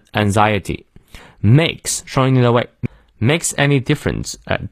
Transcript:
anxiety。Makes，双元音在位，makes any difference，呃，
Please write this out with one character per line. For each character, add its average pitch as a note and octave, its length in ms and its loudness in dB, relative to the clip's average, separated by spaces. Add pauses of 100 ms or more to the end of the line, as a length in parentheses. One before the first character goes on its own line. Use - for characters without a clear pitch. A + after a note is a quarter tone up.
(120)
anxiety。 G#2 720 0 (560)
Makes， C3+ 640 2
双 C3 220 0
元 C3 80 2
音 B2+ 60 4
在 A#2+ 80 4
位， A#2+ 200 0 (500)
makes D3+ 360 -2
any C#3+ 260 2
difference， D2+ 540 -4 (100)
呃， - 140 -2 (120)